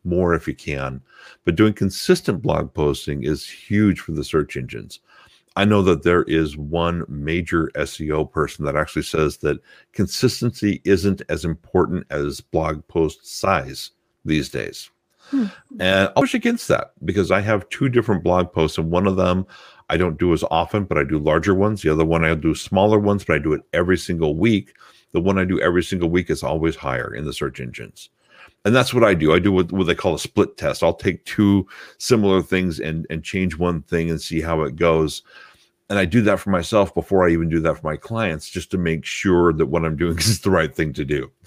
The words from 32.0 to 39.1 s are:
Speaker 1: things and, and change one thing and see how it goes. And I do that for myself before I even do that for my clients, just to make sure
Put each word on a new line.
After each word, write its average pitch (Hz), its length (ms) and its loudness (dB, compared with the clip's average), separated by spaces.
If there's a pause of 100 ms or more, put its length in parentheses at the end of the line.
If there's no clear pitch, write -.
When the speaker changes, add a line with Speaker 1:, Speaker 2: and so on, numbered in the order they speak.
Speaker 1:
things 92 360 -2
and, 80 320 -6
and 80 140 -8
change 92 320 -4
one 87 260 -2
thing 82 280 -2
and 80 100 -4
see 82 200 -6
how 80 220 -2
it 71 140 -6
goes. 80 460 2 (680)
And 101 100 -2
I 95 60 2
do 92 180 2
that 98 160 2
for - 120 -6
myself 95 440 2
before 90 320 2
I 85 60 4
even 82 160 0
do 82 120 0
that 78 180 0
for - 80 -8
my 76 100 -4
clients, 101 540 -6
just 92 220 -10
to 95 60 -2
make 82 260 -2
sure 87 500 2